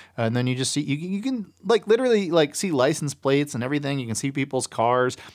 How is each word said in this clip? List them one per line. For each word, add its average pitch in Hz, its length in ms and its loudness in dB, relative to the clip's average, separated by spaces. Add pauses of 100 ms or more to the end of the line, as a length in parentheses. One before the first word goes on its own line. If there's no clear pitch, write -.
(180)
And 117 180 0
then 123 120 0
you 127 80 0
just 127 160 -4
see, 147 100 -2
you, 143 140 -2
you 185 260 -6
can, 240 320 -6 (100)
like, 226 220 0
literally, 220 460 2
like, 156 240 2
see 196 160 -2
license 147 420 2
plates 143 400 0
and 117 100 -4
everything. 139 360 -2
You 127 60 -6
can 113 100 -4
see 139 160 -4
people's 135 360 -2
cars. 123 500 2 (160)